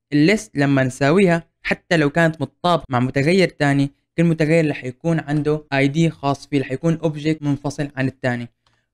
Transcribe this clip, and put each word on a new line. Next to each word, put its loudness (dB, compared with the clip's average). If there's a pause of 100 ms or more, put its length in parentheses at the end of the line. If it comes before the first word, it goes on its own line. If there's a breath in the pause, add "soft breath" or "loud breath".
(120)
الليست 2
لما 2
نساويها 2 (200)
حتى -4
لو 2
كانت 0
متطابقة -2
مع -2
متغير 2
تاني، 0 (280)
كل 2
متغير 2
رح -8
يكون -4
عنده -2
اي 2
دي 0
خاص -4
فيه، -2
رح -6
يكون -2
اوبجكت -4
منفصل -4
عن -2
التاني. -6 (460)